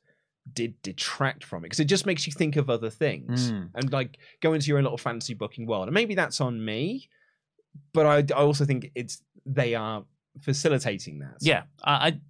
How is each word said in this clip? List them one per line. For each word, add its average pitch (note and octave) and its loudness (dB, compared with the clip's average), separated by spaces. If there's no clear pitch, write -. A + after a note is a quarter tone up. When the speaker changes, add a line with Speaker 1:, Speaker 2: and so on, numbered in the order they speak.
Speaker 1:
did A#2 -4
detract - -2
from E2 -10
it, - -12
'cause - -2
it D3+ 4
just F#3+ 2
makes F3 0
you C#3+ -8
think D3+ 0
of C3 2
other A2+ 0
things A#2 -2
Speaker 2:
Mm. F#2+ -4
Speaker 1:
and, C3+ -2
like, C3 -2
go D#3+ 4
into D3 0
your C#3+ 4
own C#3 4
little A#2+ 0
fantasy A#2 -6
booking A2+ -8
world. G2+ -2
And D#3 -2
maybe G#3+ 2
that's D#3+ 0
on A#2+ -2
me, C#3+ -4
but D#3 6
I, D3 8
I C3 0
also D3 4
think C3 -2
it's, - -8
they B2 0
are A2 -4
facilitating C3 0
that. C#2 -14
Speaker 2:
Yeah, C3+ 2
I, C#3+ 2
I, E3 -2